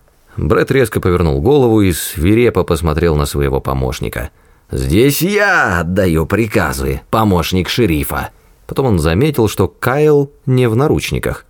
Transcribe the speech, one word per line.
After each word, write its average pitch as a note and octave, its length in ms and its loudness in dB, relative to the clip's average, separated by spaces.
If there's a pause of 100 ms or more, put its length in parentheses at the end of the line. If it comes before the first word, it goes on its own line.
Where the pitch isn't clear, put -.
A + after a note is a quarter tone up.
(360)
Брэд F2+ 340 0
резко A#2+ 300 0
повернул E2 420 2
голову A#2+ 380 4
и G2 120 2
свирепо G2+ 720 0
посмотрел D#2+ 540 0
на D2 100 0
своего C#2 340 -2
помощника. B1+ 680 -6 (400)
«Здесь F#2+ 500 2
я F3 600 0
отдаю E2+ 460 0
приказы, D2 760 -2 (100)
помощник F#2 580 0
шерифа». D#2+ 640 -2 (380)
Потом C#3 180 -2
он G2+ 140 2
заметил, G#2+ 480 0
что G2 180 -2
Кайл C#3+ 640 0 (160)
не B2+ 220 2
в A2 80 0
наручниках. E2+ 720 -2